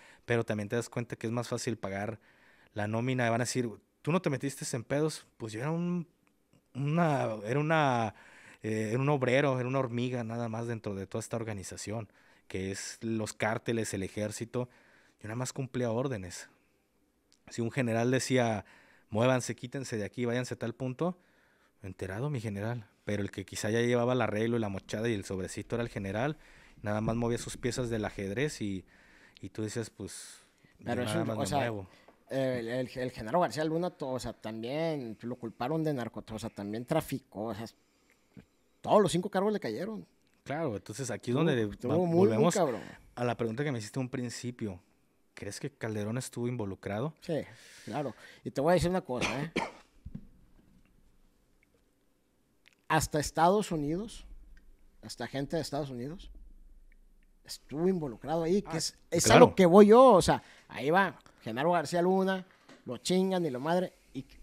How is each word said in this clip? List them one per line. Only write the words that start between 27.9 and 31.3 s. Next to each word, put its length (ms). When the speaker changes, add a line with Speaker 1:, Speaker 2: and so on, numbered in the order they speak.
Speaker 1:
ajedrez 560
y, 240
y 80
tú 140
decías, 260
"Pues, 500
yo 60
Speaker 2:
Pero 180
eso, 100
Speaker 1:
nada 120
más 120